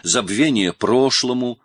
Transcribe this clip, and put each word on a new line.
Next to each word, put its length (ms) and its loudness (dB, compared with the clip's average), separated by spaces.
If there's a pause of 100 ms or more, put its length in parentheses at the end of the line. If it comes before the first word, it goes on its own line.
забвения 680 0
прошлому, 920 0